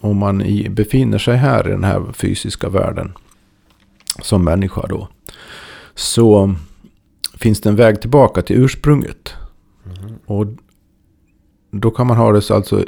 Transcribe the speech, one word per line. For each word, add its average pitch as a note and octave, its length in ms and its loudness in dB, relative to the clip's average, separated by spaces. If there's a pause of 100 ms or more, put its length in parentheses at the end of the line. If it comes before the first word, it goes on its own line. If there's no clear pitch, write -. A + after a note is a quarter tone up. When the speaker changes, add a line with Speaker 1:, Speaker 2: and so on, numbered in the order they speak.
Speaker 1:
om G#2 160 0
man G2 240 0
i, G2+ 280 -2
befinner G#2+ 480 0
sig A#2+ 200 0
här B2 300 2
i F#2+ 40 0
den F#2+ 120 -2
här G2 200 0 (100)
fysiska - 560 -6
världen - 440 -4 (1080)
som G2 220 0
människa F#2 460 -2
då, - 180 -8 (880)
så G#2 580 4 (840)
finns G#2+ 240 0
det G#2 80 0
en G#2 60 2
väg A2 260 4
tillbaka B2 400 2
till F#2 220 -2
ursprunget. - 680 0 (500)
Speaker 2:
Mhm. F#2+ 320 -16 (100)
Speaker 1:
Och G#2 200 -2 (1300)
då A2 180 0
kan B2 160 -2
man A#2 100 2
ha A2+ 140 4
det G#2 100 4
så, G#2 140 -2
alltså, G2+ 320 0